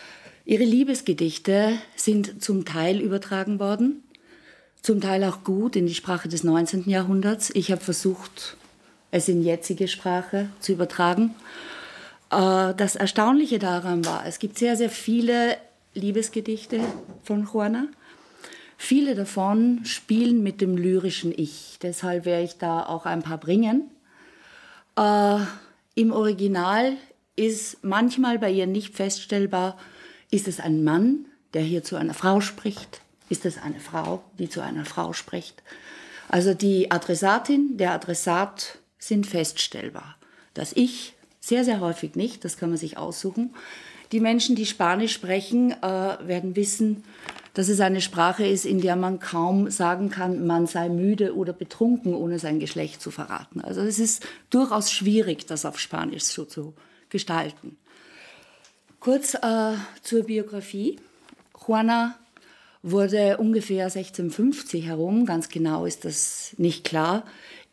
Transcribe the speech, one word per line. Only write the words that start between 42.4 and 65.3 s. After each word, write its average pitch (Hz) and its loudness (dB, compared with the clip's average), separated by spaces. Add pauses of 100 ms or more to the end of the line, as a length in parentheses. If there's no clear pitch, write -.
das 170 -8
kann 170 -4
man 165 -2
sich 156 -8
aussuchen. 190 -6 (560)
Die 220 0
Menschen, 226 2
die 208 -2
Spanisch 202 0
sprechen, 196 0
äh, - -8
werden 185 -2
wissen, 208 0 (520)
dass 190 2
es 202 2
eine 190 4
Sprache 180 2
ist, 196 2
in 190 2
der 180 2
man 185 0
kaum 180 0
sagen 185 0
kann, 180 -2
man 170 4
sei 170 -2
müde 196 2
oder 180 -2
betrunken, 226 0
ohne 170 -2
sein 156 -2
Geschlecht 156 -6
zu - -12
verraten. 147 -10
Also 185 -6
es 208 0
ist 220 0 (240)
durchaus 247 2
schwierig, 208 2
das 156 -6
auf 151 -6
Spanisch - -6
so - -4
zu 156 -12 (340)
gestalten. 165 -6 (1200)
Kurz, 277 2
äh, 220 0 (300)
zur 226 0
Biografie. 208 -4 (680)
Juana 233 2 (640)
wurde 202 4
ungefähr 202 0
sechzehnhundertfünfzig 185 -2
herum, 170 2
ganz 165 -2